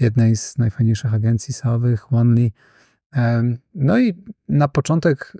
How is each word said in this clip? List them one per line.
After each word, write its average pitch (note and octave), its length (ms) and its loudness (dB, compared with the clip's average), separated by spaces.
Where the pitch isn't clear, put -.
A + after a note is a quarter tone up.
jednej A2+ 360 2
z - 220 -10
najfajniejszych A2+ 560 -2
agencji A2+ 400 -2
seowych, A#2 580 -2
Onely. A#2 380 2
Em, A#2+ 460 -2
no E3+ 240 0
i G#3 240 0
na C#3+ 200 2
początek D#3 720 -2